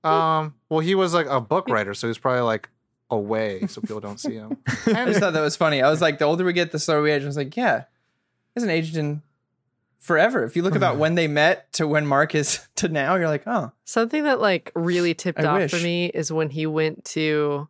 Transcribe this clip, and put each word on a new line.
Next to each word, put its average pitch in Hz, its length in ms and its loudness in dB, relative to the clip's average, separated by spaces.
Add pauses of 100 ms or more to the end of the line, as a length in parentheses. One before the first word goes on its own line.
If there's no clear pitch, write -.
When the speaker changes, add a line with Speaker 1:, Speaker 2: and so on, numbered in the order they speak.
Speaker 1:
Um, 160 480 2 (160)
well, 160 120 0
he 180 140 0
was, 185 200 2
like, 165 140 2
a 135 120 0
book 151 300 -2
writer, 104 240 0
so 117 140 -4
he's 113 100 -4
probably, 127 240 0
like, 110 260 -2 (420)
away, 107 580 -4
so - 120 -10
people 107 200 -8
don't 104 200 -12
see 262 140 -6
him. 226 280 -10
Speaker 2:
<laughs> - 240 -4
I 226 200 2
just 208 120 2
thought 180 140 2
that 156 80 0
was 151 160 0
funny. 151 240 2
I 135 80 6
was 156 140 2
like, 151 160 2
the 151 80 2
older 170 180 2
we 180 80 0
get, 175 200 0
the 156 60 -4
slower 151 220 0
we 151 100 2
age. 143 120 0
I 143 40 -6
was 143 120 -6
like, 143 180 -6
yeah, 202 240 2
he - 60 -20 (720)
hasn't 233 140 -2
aged 160 280 0
in 147 240 -4 (760)
forever. 170 460 2
If 120 120 -4
you 170 60 0
look 180 140 0
about 180 200 2
Speaker 1:
<laughs> - 20 -4
Speaker 2:
when 160 160 2
they 170 120 2
met 151 480 2
to 156 120 0
when 151 200 0
Mark 143 280 2
is - 360 0
<laughs> - 60 -20
to 185 120 -2
now, 156 280 0
you're 170 120 0
like, 151 180 -2
"Oh." 190 260 -2 (120)
Speaker 3:
Something 240 400 0
that, 269 160 2
like, 196 340 0
really 175 400 0
tipped 170 260 -6
Speaker 2:
I 156 40 0 (200)
Speaker 3:
off 147 60 -2
for 175 60 -2
Speaker 2:
wish. 170 60 0
Speaker 3:
me 175 240 0
is 160 240 -4
when 156 200 -2
he 156 160 -4
went 156 400 -2
to 151 640 -2